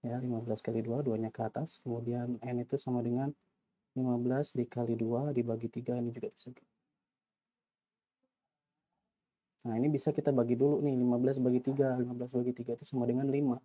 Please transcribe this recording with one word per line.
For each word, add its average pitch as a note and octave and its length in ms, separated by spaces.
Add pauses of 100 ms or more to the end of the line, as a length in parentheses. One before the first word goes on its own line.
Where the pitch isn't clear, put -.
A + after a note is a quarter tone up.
Ya, B2 160
lima A#2+ 240
belas A#2 160
kali A2+ 240
dua, A#2 160
duanya A2+ 320
ke - 80
atas. A#2 400
Kemudian A#2+ 640
N B2 160
itu A#2+ 160
sama B2 240
dengan B2 320 (640)
lima B2+ 240
belas B2 320
dikali A#2+ 480
dua A#2+ 320
dibagi A#2 400
tiga. B2 240
Ini A#2+ 160
juga A2 160
bisa. - 240 (3000)
Nah, A2+ 160
ini C#3 80
bisa D3 240
kita - 160
bagi B2 240
dulu C#3+ 320
nih, C3 160
lima B2 160
belas C3 240
bagi B2+ 240
tiga. C3+ 320
Lima B2 160
belas B2 240
bagi B2 160
tiga A#2+ 240
itu - 80
sama B2 240
dengan C3+ 240
lima. C#3 320